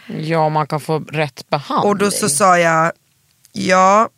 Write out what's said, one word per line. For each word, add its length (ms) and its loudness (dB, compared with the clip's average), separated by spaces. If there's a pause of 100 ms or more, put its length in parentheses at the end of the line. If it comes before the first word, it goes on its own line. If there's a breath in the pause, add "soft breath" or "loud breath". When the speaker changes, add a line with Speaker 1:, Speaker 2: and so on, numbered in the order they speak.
Speaker 1:
Ja, 420 -2
man 180 -2
kan 120 -4
få 200 -4
rätt 500 -8
behandling. 400 -2
Speaker 2:
Och 80 0
då 140 0
så 180 -4
sa 300 4
jag: 320 2 (600)
"Ja, 680 2